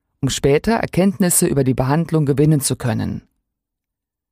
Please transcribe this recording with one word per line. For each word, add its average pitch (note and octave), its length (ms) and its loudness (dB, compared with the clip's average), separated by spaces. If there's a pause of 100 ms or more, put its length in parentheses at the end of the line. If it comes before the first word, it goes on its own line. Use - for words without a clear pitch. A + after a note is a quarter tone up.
(220)
um C3+ 80 -2
später D3 440 0
Erkenntnisse F3+ 720 0
über C#3 180 0
die B2+ 100 2
Behandlung D3+ 520 0
gewinnen D3 360 2
zu - 140 -4
können. A2 480 -6 (1080)